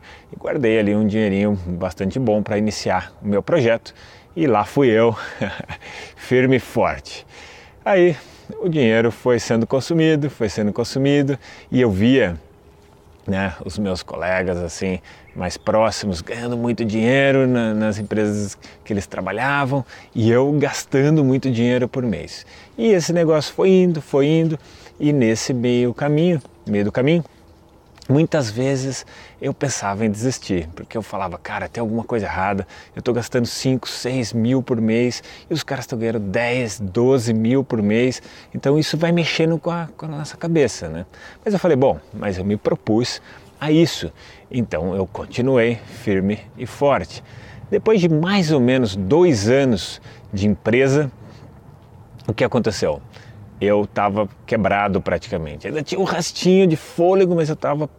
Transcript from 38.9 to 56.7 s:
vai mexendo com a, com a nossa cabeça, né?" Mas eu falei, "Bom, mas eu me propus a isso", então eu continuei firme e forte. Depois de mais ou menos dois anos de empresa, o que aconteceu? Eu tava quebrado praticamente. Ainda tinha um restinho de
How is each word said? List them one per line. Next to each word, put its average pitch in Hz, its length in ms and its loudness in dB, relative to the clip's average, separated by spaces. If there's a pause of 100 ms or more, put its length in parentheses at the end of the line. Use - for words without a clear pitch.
vai 170 160 0
mexendo 165 460 0
com 165 120 -4
a, 170 260 -6
com 160 100 -14
a - 20 -8
nossa 151 280 -10
cabeça, 147 520 0
né?" 82 180 -10 (380)
Mas 214 100 0
eu 175 60 0
falei, 165 160 2
"Bom, 123 240 2 (120)
mas 101 240 -4
eu 92 80 -6
me 104 120 0
propus - 640 -2 (380)
a 147 100 -4
isso", 156 400 2 (400)
então 90 460 -4
eu 95 100 0
continuei 120 720 0
firme 101 640 -4 (160)
e 123 100 -10
forte. 131 560 -2 (480)
Depois 208 300 2
de 170 80 2
mais 165 420 0
ou 156 80 4
menos 123 380 2
dois 113 520 4
anos 127 520 2 (320)
de 104 160 0
empresa, 135 640 2 (1120)
o 110 80 -4
que - 80 -2
aconteceu? 110 580 0 (600)
Eu 104 260 2
tava 101 420 0 (180)
quebrado 101 560 0
praticamente. 82 640 -6
Ainda 147 160 -6
tinha 185 180 -6
um 196 40 0
restinho 180 600 2
de 160 100 2